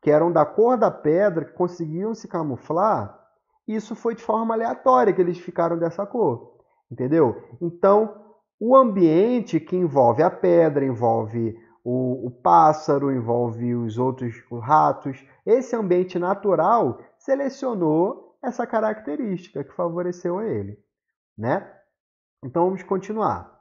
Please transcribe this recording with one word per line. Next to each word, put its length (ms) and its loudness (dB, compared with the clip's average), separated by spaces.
que 100 2
eram 200 4
da 140 4
cor 320 2
da 140 2
pedra, 540 0
que 80 -20
conseguiam 600 -4
se 140 -14
camuflar, 920 -4
isso 280 -6
foi 200 -4
de 80 -20
forma 300 -2
aleatória 600 2
que 80 0
eles 160 0
ficaram 400 -4
dessa 280 -4
cor, 520 -2
entendeu? 500 0
Então, 640 0
o 160 4
ambiente 840 4
que 160 -8
envolve 480 4
a 60 4
pedra, 560 2
envolve 720 -2
o, 440 -4
o 40 -8
pássaro, 800 2
envolve 640 -2
os 220 -6
outros 460 -4
ratos, 640 0
esse 300 0
ambiente 420 0
natural 840 0
selecionou 1300 -2
essa 220 -6
característica 1000 -6
que 100 -18
favoreceu 680 -6
a 60 -8
ele, 320 -6
né? 320 -4
Então, 220 -2
vamos 180 -4
continuar. 760 -4